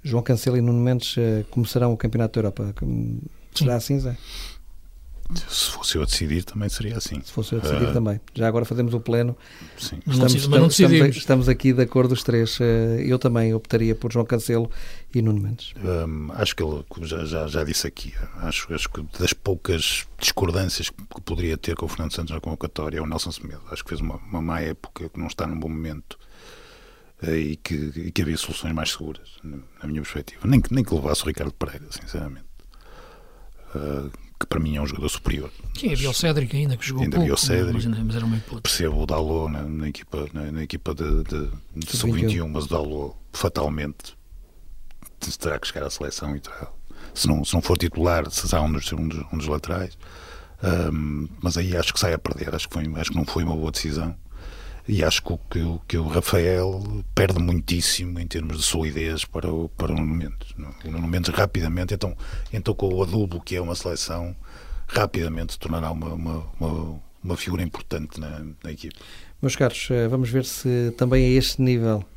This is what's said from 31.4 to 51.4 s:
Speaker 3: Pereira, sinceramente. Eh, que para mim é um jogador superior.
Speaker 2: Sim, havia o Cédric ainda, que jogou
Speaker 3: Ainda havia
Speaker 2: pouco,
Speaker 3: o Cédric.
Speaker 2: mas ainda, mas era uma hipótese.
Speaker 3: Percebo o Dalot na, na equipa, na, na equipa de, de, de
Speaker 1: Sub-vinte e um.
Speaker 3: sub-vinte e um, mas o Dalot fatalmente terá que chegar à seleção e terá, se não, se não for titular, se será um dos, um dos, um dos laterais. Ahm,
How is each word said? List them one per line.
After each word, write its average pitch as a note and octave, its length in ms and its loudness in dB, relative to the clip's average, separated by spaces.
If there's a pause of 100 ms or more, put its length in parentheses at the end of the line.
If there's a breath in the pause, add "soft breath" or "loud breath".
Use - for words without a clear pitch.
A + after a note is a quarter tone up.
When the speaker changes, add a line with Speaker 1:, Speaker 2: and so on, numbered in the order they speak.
Speaker 3:
Pereira, D2 360 -8
sinceramente. C#2+ 560 -10 (1300 soft breath)
Eh, C#2+ 360 -4 (280)
que - 80 -2
para - 140 0
mim D2+ 160 0
é D2 60 0
um D2 40 0
jogador D2 220 -2
superior. - 420 -2 (280)
Speaker 2:
Sim, G#3 160 0
havia C3 160 2
o A#2+ 40 -2
Cédric D3 400 2
ainda, C#3 220 2
que - 100 -6
jogou C3 180 0
Speaker 3:
Ainda D3 120 2
havia E3 140 6
Speaker 2:
pouco, - 120 4
Speaker 3:
o - 40 2
Cédric. A2+ 260 4
Speaker 2:
mas A2+ 140 2
ainda, A2+ 180 0
mas A2 120 0
era A2+ 100 -2
uma A2+ 100 2
hipótese. A2+ 260 -6
Speaker 3:
Percebo D#2+ 400 2
o D2+ 40 2
Dalot D#2 440 2
na, D2 120 -4
na D#2 260 -4
equipa, D2 460 -6
na, D2+ 180 -6
na D#2 100 -4
equipa - 320 -4
de, D2+ 300 2
de, D2+ 260 -4 (240)
de D#2+ 220 -6
Speaker 1:
Sub-vinte - 0 -
e - 0 -
um. - 20 0
Speaker 3:
sub-vinte A2 360 2
e F#2+ 80 0
um, D#2+ 80 -4
mas D2+ 160 -2
o - 20 -10
Dalot D2+ 480 -4 (160)
fatalmente D2+ 840 -2 (1300)
terá D#2 180 -2
que - 80 -8
chegar D2 200 -6
à C#2+ 40 -6
seleção D2 460 -6
e C#2+ 40 -6
terá, - 280 -12 (460 loud breath)
se - 120 0
não, D2+ 200 4
se - 80 -2
não E2 80 4
for - 160 4
titular, E2 520 2
se - 160 -4
será E2 140 2
um D#2 100 2
dos, D2 220 -2
um D#2+ 160 -2
dos, D#2 240 -6
um D#2 60 -4
dos D2 80 -4
laterais. F2 500 -4 (680 loud breath)
Ahm, D#2 640 0 (140)